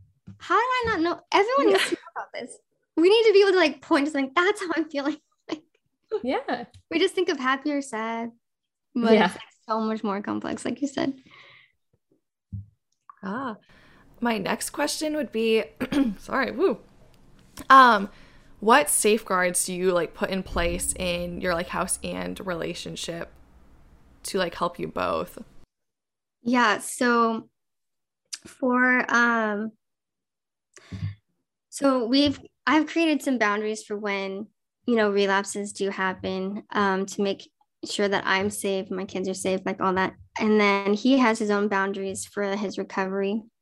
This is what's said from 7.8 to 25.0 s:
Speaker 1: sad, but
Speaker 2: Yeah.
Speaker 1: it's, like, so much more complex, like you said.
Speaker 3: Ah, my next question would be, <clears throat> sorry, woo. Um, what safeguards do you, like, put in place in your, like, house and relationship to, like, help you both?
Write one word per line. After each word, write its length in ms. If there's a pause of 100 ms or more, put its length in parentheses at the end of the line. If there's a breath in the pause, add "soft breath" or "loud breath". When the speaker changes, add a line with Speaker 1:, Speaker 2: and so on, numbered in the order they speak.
Speaker 1:
sad, 480 (640)
but 200
Speaker 2:
Yeah. 120
Speaker 1:
it's, 80
like, 80 (260)
so 120
much 240
more 180
complex, 420
like 160
you 80
said. 260 (2000 soft breath)
Speaker 3:
Ah, 340 (640 soft breath)
my 180
next 320
question 460
would 160
be, 320 (280)
<clears throat> 260
sorry, 340
woo. 260 (920)
Um, 400 (520 soft breath)
what 300
safeguards 720
do 100
you, 180
like, 220
put 160
in 120
place 560
in 420
your, 140
like, 140
house 340
and 440
relationship 840 (960)
to, 140
like, 160
help 240
you 100
both? 500 (1040)